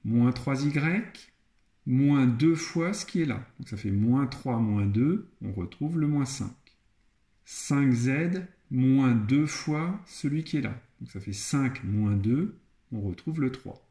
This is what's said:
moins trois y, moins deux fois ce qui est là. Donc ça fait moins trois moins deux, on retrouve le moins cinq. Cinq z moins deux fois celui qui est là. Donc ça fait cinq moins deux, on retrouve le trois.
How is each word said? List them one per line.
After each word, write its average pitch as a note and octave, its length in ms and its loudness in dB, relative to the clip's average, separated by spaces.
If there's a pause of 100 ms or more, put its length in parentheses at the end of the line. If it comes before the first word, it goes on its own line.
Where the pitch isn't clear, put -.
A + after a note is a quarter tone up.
moins A#2 280 4
trois C3+ 320 -4
y, D3 100 0 (1120)
moins C3+ 400 4
deux C#3 280 4
fois E3 380 -4
ce G#3 120 -8
qui - 160 -2
est D#3+ 40 0
là. B2 220 -4 (100)
Donc - 120 -14
ça G#2+ 80 -8
fait G2 140 -4
moins A#2+ 360 2
trois B2+ 320 -4
moins G#2 260 2
deux, B2 440 0 (120)
on G2+ 120 -8
retrouve D3 460 -4
le D3 80 2
moins C#3+ 180 0
cinq. - 280 -8 (920)
Cinq C#3 480 0
z D3+ 500 0 (260)
moins C3 460 4
deux B2 300 2
fois D#3 600 -4
celui D3+ 380 -4
qui - 140 -4
est C#3+ 40 0
là. G#2+ 180 -6 (200)
Donc - 100 -14
ça - 100 -14
fait G2+ 140 -8
cinq C3 500 -2
moins G#2 320 0
deux, A#2+ 420 0 (340)
on A2 100 -6
retrouve G2+ 380 -6
le C3 120 0
trois. - 400 -14